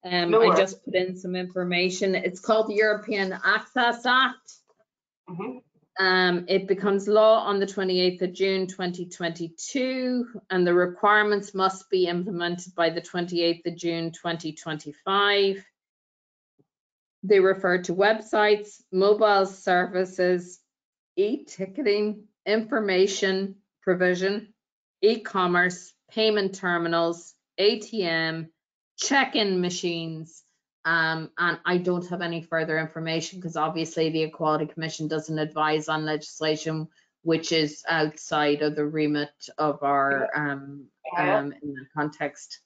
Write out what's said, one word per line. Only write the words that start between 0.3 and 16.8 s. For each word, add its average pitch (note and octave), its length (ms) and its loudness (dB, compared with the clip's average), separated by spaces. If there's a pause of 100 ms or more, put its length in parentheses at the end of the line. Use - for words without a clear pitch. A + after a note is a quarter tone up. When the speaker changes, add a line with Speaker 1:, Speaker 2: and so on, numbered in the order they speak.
Speaker 2:
No A3 100 6
Speaker 1:
I A3+ 60 8
Speaker 2:
worries. F3 120 6
Speaker 1:
just - 260 0
put - 100 -10
in F#3 220 0
some F#3 200 -8
information. F#3 760 -2
It's F3+ 260 -4
called A3 280 2
the G#3+ 80 -4
European G#3 560 0
Access A3+ 720 0
Act. B3 460 0 (760)
Speaker 2:
Mm-hmm. G#3 300 -10 (400)
Speaker 1:
Um, F#3 500 2
it F#3+ 180 2
becomes G3 420 0
law G#3+ 360 6
on G3 140 0
the G3 80 0
twenty-eighth F#3 560 0
of F3+ 100 -2
June, F#3+ 340 0
twenty F3+ 400 -6
twenty-two, A#3+ 1300 -4 (100)
and F3+ 160 4
the F3 80 4
requirements G3+ 800 2
must F#3+ 360 -2
be F#3 160 2
implemented F3 680 -4
by E3 160 2
the E3+ 100 -6
twenty-eighth E3+ 680 -2
of E3 100 -6
June, E3 360 -4
twenty E3 400 -8
twenty-five. G3 1120 0 (1600)